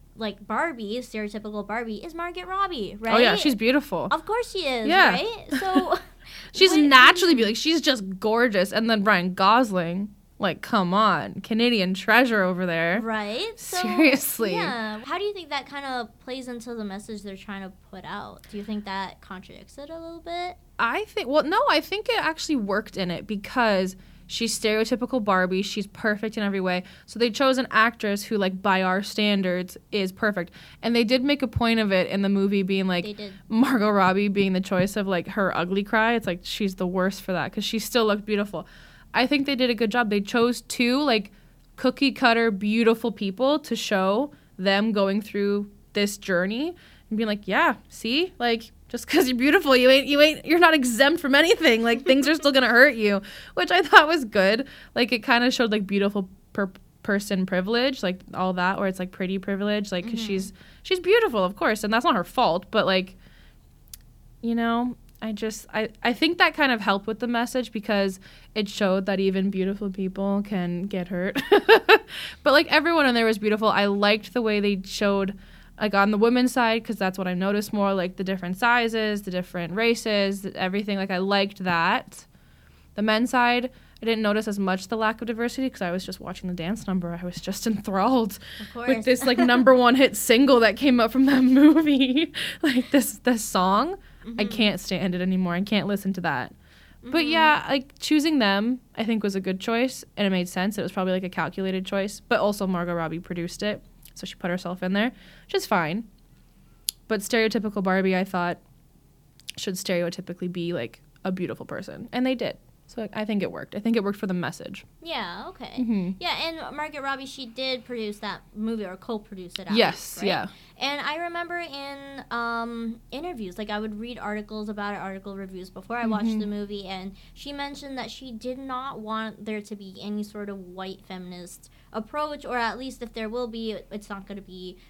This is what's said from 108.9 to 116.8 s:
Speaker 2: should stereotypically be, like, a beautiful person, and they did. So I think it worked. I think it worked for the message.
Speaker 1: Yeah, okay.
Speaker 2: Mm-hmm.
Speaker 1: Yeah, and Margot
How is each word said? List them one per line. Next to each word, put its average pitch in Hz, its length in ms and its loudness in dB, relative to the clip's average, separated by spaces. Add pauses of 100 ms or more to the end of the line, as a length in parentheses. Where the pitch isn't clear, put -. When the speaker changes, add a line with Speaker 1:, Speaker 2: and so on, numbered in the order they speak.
Speaker 2:
should - 200 -8
stereotypically 180 760 -4
be, 175 200 -6
like, 120 280 -8 (240)
a 190 60 -4
beautiful 175 360 -6
person, - 460 -14
and 247 140 -2
they 262 80 0
did. 233 240 -8 (300)
So 220 240 -10
I 214 140 -8
think 208 160 -2
it - 100 -4
worked. - 220 -14
I 208 60 -8
think 226 160 0
it 220 60 0
worked 202 160 -4
for 214 80 -6
the 185 60 -2
message. - 540 -8 (160)
Speaker 1:
Yeah, 226 460 -10
okay. - 320 -18
Speaker 2:
Mm-hmm. 196 400 -2
Speaker 1:
Yeah, 349 220 -4
and 320 320 -8
Margot 302 280 -10